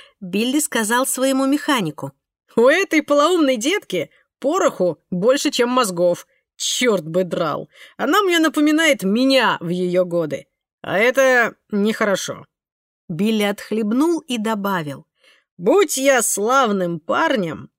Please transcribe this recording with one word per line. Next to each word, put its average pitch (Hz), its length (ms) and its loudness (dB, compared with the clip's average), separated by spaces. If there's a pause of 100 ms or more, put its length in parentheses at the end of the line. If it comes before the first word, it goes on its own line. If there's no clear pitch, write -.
(200)
Билли 214 400 -2
сказал 240 460 -2
своему 269 400 0
механику: 247 640 -2 (440)
"У 226 120 6
этой 330 360 2
полоумной 285 540 2
детки 220 520 -4 (300)
пороху 269 720 0
больше, 254 420 0
чем 240 180 0
мозгов. 180 580 0 (300)
Черт 196 500 -2
бы 175 160 0
драл! 160 460 -4 (260)
Она 311 280 0
мне 349 160 2
напоминает 302 640 2
меня 226 580 2
в 175 80 -6
ее 180 340 0
годы. 170 440 -6 (340)
А - 160 -4
это 247 580 2 (160)
нехорошо". 202 760 -2 (600)
Билли 208 360 0
отхлебнул 226 760 -2
и 247 180 -6
добавил: 196 680 -4 (500)
"Будь 294 380 2
я 262 260 2
славным 208 800 0
парнем, 208 800 -2